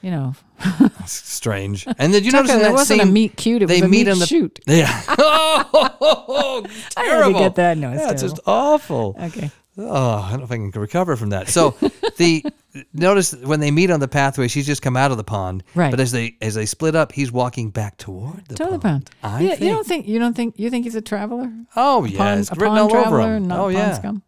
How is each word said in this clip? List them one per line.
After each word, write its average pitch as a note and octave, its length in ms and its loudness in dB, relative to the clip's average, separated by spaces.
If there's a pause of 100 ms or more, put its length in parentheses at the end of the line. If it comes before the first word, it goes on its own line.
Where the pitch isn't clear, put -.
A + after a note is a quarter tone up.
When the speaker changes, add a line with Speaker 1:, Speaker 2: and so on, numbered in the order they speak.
Speaker 1:
you F#3 100 -6
know. C3+ 240 -4 (220)
<laughs> E3+ 220 -4
Speaker 2:
That's - 320 2
strange. G2 720 -6 (140)
And D#3+ 140 2
then G#3 100 4
you A#3+ 80 2
Speaker 1:
Talk C#4 160 6
Speaker 2:
notice C4 40 2
in A#3 60 6
Speaker 1:
about, G#3+ 80 4
it G#3+ 40 4
Speaker 2:
that A#3 40 2
Speaker 1:
wasn't A3 280 4
a - 20 4
Speaker 2:
scene, F#3+ 100 6
Speaker 1:
meet G#3+ 220 2
cute, A#3 260 0
it F#3 60 2
Speaker 2:
they F3 80 4
Speaker 1:
was F3+ 80 6
a F#3+ 60 4
Speaker 2:
meet G3 160 6
Speaker 1:
meet G3+ 60 4
Speaker 2:
on F#3 80 2
the F3 60 2
Speaker 1:
shoot. C#4+ 420 0
Speaker 2:
Yeah. C3+ 400 4
<laughs> E4+ 80 0 (640)
Oh, C4+ 840 0 (180)
Speaker 1:
<laughs> - 160 -12
I - 60 -4
had - 20 -2
to - 40 -2
Speaker 2:
terrible. - 300 4
Speaker 1:
get F#3+ 160 2
that. F3 220 2
No, C3+ 140 -6
it's C3 100 -4
Speaker 2:
That's G#3+ 200 -2
Speaker 1:
terrible. F3+ 140 -4
Speaker 2:
just - 120 -8
awful. G3+ 720 0
Speaker 1:
Okay. D#3+ 320 -8 (260)
Speaker 2:
Oh, C3+ 440 -2
I F#2+ 100 -8
don't B2+ 80 -6
know C3 60 -12
if A2 60 -10
I A#2+ 40 -6
can G#2 160 -6
recover D#3 460 -4
from G#2+ 140 -4
that. F#2+ 180 -6
So D#3+ 220 2
Speaker 1:
<laughs> - 460 -4
Speaker 2:
the, E3 280 2 (480)
notice F3+ 420 2
when C#3 240 -2
they D3 120 0
meet F3+ 200 2
on D#3+ 80 2
the C#3 80 -2
pathway, C3+ 400 0
she's C#3 180 -4
just C#3+ 160 -4
come B2+ 140 -2
out C3+ 160 2
of A#2+ 60 -4
the G#2+ 60 -8
pond. F#2+ 400 -6 (100)
Speaker 1:
Right. E3 180 0
Speaker 2:
But B2 80 -2
as B2+ 120 0
they, A#2 300 -6
as A2 140 -6
they G#2+ 100 -4
split D#3+ 300 -4
up, D#3 160 0
he's C#3 200 -4
walking B2 400 -4
back G#2 260 -8
toward B2+ 500 -14
the C3 80 -6
Speaker 1:
Toward F4+ 180 -4
the E4+ 60 -4
Speaker 2:
pond. D3 300 -2 (120)
Speaker 1:
pond. G#2 140 -6
Speaker 2:
I B2 60 -2
Speaker 1:
Yeah, F#4+ 80 2
Speaker 2:
think. C#4+ 120 -4
Speaker 1:
you E4+ 80 2
don't A4 160 -2
think, B3+ 220 -6
you A3 120 -2
don't A#3 520 -4
think B3 140 -4
he's A3+ 100 -10
a A3 60 -6
traveler? A3+ 500 -8 (240)
Speaker 2:
Oh, B3 300 2
Speaker 1:
A - 20 -2
Speaker 2:
yeah, F#2+ 100 -4
Speaker 1:
pond, G3+ 220 0
Speaker 2:
it's G3+ 120 -4
Speaker 1:
a F3 40 -6
Speaker 2:
written G3 140 0
Speaker 1:
pond G#3+ 100 4
Speaker 2:
all G#3+ 60 6 (120)
over B3 120 4
Speaker 1:
traveler, - 260 2
Speaker 2:
him. G3 120 -2
Speaker 1:
not F3+ 120 -2
Speaker 2:
Oh, - 100 0
Speaker 1:
a F#3 40 -2
pond F#3+ 40 0
Speaker 2:
yeah. G3+ 160 0
Speaker 1:
scum? G3+ 340 -8